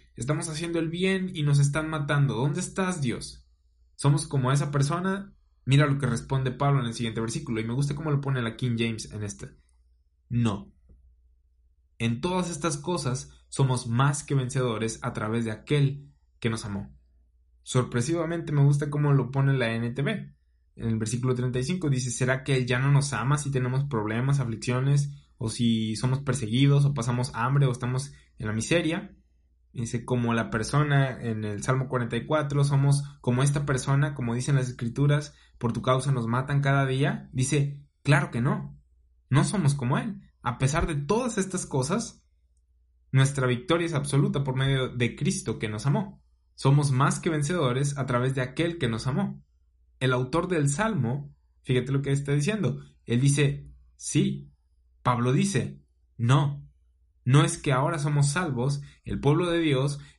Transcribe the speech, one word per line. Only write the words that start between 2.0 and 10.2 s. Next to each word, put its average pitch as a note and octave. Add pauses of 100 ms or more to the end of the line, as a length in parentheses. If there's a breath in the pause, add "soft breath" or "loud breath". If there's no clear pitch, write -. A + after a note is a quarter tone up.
¿Dónde D3
estás, F3+
Dios?". - (480)
Somos C#3+
como B2+
esa C#3+
persona. F3 (300)
Mira C#3+
lo C#3
que A#2+
responde C3
Pablo C#3+
en A#2
el A#2
siguiente A2+
versículo, A2+
y A2
me A#2
gusta C#3+
cómo D#3
lo C#3+
pone C3+
la A2+
King B2
James A2+
en G#2+
esta. - (800)